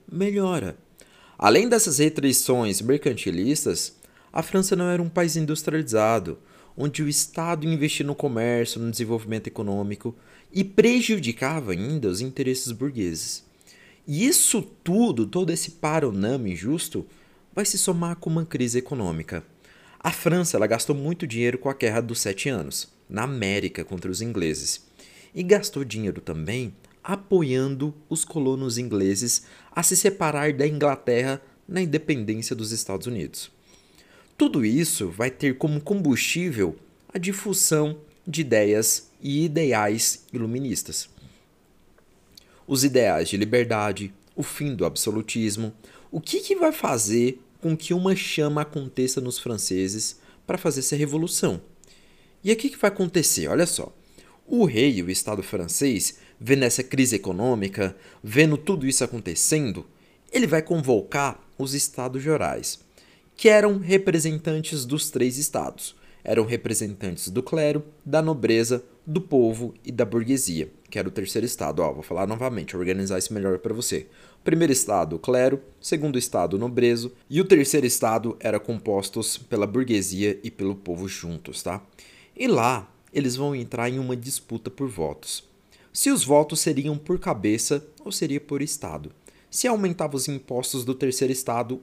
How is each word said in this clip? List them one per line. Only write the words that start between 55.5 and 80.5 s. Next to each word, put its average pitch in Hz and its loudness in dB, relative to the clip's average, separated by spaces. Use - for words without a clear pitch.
vendo 131 2
essa 120 0
crise 123 2
econômica, 98 -2
vendo 143 4
tudo 147 -2
isso 135 2
acontecendo, 113 -2
ele 254 2
vai 156 2
convocar 139 0
os 135 -4
Estados 131 -4
Gerais, 101 -2
que - 6
eram 208 6
representantes 160 0
dos 139 -4
três 123 0
estados. - -6
Eram 110 2
representantes 107 -4
do 110 -2
clero, 147 0
da 147 2
nobreza, 120 2
do 160 0
povo 117 2
e - -10
da 120 2
burguesia, 113 -2
que - -6
era 95 -2
o 90 -6
terceiro 110 -2
estado. 82 -2
Ó, 76 0
vou 73 -10
falar 92 -2
novamente, 113 -6
organizar 92 -2
isso 92 -4
melhor 95 0
pra 113 -4
você. 107 -4
Primeiro 165 6
estado, 85 2
o 82 -4
clero, 127 4
segundo 147 0
estado, 92 0
o 98 2
nobreso, 120 2
e 151 2
o 190 6
terceiro 147 6
estado 113 2
era 107 0
compostos 107 -2
pela 104 -2
burguesia 101 0
e 117 -8